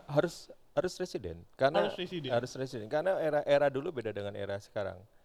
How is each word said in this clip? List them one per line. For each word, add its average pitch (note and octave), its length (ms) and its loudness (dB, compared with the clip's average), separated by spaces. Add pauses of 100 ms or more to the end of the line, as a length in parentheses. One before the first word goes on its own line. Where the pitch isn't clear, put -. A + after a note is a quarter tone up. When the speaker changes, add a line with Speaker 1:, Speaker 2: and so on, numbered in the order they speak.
Speaker 1:
harus, D3+ 420 0 (240)
harus F#3 200 0
residen. F#2 440 -8 (140)
Karena C#3+ 340 4
Speaker 2:
Harus - 80 -4
residen. F3 360 -6
Speaker 1:
harus B2 200 2
residen. C3 360 -6
Karena D#3+ 280 2
era, D3+ 280 2
era C#3+ 260 6
dulu C#3 220 -2
beda A2+ 200 -4
dengan G2+ 240 -6
era G2+ 240 -4
sekarang. F#2+ 400 -6 (260)